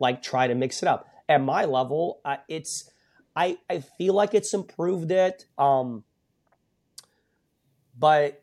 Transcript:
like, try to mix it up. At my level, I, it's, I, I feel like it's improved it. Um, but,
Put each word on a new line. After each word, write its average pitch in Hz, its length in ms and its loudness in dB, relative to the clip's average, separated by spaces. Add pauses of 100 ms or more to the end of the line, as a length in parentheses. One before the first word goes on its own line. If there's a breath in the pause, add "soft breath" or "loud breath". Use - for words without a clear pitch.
like, 127 220 0
try 127 240 0
to 120 80 0
mix 127 280 -4
it 180 60 0
up. 127 180 -2 (220 soft breath)
At 156 120 6
my 170 240 -2
level, 139 600 -2
I, 139 140 -6 (100)
it's, - 420 -10 (440 soft breath)
I, 175 240 0 (120)
I 175 80 -2
feel 180 340 -2
like 202 220 2
it's 202 180 0
improved 175 600 -4
it. 185 340 0 (100)
Um, 131 480 0 (1900)
but, 147 440 2